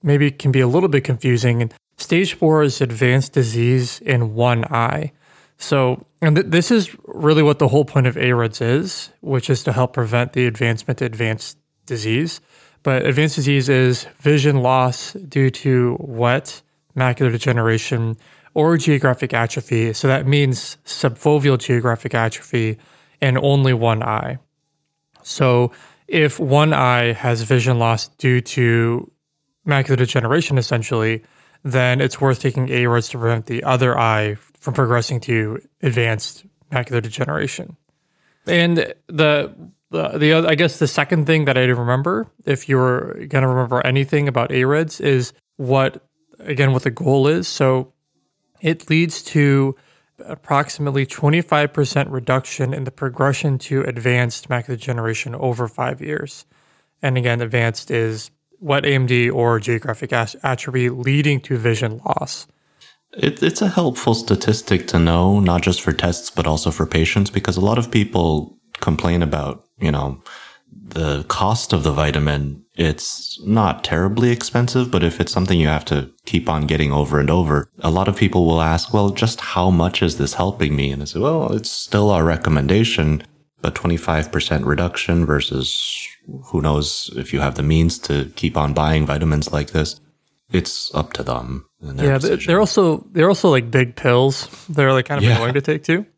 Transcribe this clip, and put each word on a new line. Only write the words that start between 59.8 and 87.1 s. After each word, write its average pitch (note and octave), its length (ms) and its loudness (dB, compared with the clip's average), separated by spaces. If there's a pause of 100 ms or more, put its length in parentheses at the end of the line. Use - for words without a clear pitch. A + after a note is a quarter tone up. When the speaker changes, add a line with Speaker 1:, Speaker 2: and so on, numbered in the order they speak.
Speaker 1:
at-, A2+ 300 -2
atrophy B2+ 480 -2
leading C3+ 500 0
to C3 160 -4
vision A2+ 480 -2
loss. - 420 -4 (680)
Speaker 2:
It, - 260 -2
it's D#3+ 200 0
a G3+ 60 0
helpful E3 460 0
statistic G#2+ 720 0
to - 100 0
know, F2 420 4
not F2 220 2
just F2+ 180 0
for D#2 140 0
tests, - 340 -2
but E2 180 -2
also D#2 240 0
for E2 140 -2
patients, D#2+ 460 0
because F#2 260 -2
a F#2 60 0
lot A2 160 2
of A#2 120 -4
people E2 680 0 (220)
complain E2+ 420 0
about, D2 420 -4 (140)
you E2+ 120 0
know, C#2 320 -4 (480)
the D2+ 580 -6
cost - 440 -2
of E2 100 2
the D2+ 100 0
vitamin. D2 720 -2 (140)
It's - 680 -4
not G#2 400 0
terribly G#2 460 2
expensive, B2 600 0
but C#3 140 2
if E2 160 0
it's E2 120 -2
something F#2 280 2
you D2+ 80 4
have D2+ 180 0
to C#2+ 240 -2 (140)
keep - 240 -2
on D2+ 180 -2
getting D2 260 0
over D2 280 2
and D2 80 0
over, D#2 420 2 (100)
a E2 100 -2
lot F#2+ 180 2
of G2+ 80 -2
people F2+ 300 2
will D#2+ 160 2
ask, D#2+ 320 0
"Well, G2+ 160 2
just A2+ 300 -2
how F2+ 300 0
much F2 320 2
is E2+ 140 0
this C#2 180 -4
helping F2+ 400 -2
me?" C#2 160 -2
And C#2 120 -8
I - 20 -8
say, D#2 160 -8
"Well, D3+ 320 0
it's A2 180 -4
still G#2 400 0
our E2+ 140 4
recommendation, D#2 1000 2 (380)
but E2 140 -4
twenty-five E2 580 -2
percent D2+ 320 -2
reduction E2+ 640 0
versus - 800 -4 (360)
who - 180 -4
knows D2 540 -2